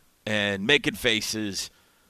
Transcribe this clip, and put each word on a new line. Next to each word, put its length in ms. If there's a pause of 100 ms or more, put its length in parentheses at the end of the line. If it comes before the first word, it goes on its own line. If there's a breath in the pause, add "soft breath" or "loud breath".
(240)
and 400
making 300
faces. 760 (400 soft breath)